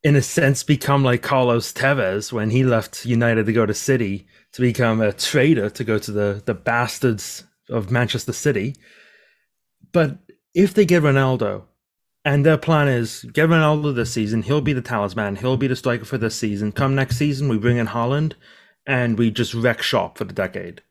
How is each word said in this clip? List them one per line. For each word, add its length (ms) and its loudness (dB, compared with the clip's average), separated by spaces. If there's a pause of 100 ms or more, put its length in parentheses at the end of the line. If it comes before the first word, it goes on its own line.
in 120 4
a 60 6
sense, 420 0
become 400 2
like 180 2
Carlos 500 0
Tevez 600 -2
when 180 -2
he 140 2
left 420 -2
United 400 2
to 80 0
go 120 4
to 80 -2
City, 520 -2 (280)
to 80 -4
become 380 2
a 140 2
traitor 560 2
to 140 -10
go 160 0
to 120 -8
the, 340 -2
the 80 -2
bastards 920 -2 (260)
of 220 -4
Manchester 420 -2
City. 420 -2 (1160)
But 260 2 (360)
if 200 2
they 120 6
get 180 4
Ronaldo, 600 0 (600)
and 220 2
their 120 6
plan 300 2
is 360 -2 (100)
get 160 2
Ronaldo 460 2
this 160 -2
season, 320 -2
he'll 180 0
be 120 0
the 80 -2
talisman, 560 -4
he'll 200 -2
be 100 0
the 80 0
striker 300 -4
for 120 -6
this 180 -2
season. 360 -4
Come 240 0
next 220 -2
season, 300 -2
we 100 0
bring 200 2
in 100 0
Haaland, 460 -2 (520)
and 320 0
we 140 2
just 220 -4
wreck 280 0
shop 360 -2
for 80 -6
the 80 -14
decade. 580 -8